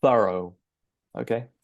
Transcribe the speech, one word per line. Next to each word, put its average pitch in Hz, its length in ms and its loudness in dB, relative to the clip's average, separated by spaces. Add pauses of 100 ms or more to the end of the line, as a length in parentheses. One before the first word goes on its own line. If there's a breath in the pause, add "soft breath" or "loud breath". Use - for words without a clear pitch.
thorough, 92 540 2 (600)
okay? 117 280 -6 (180)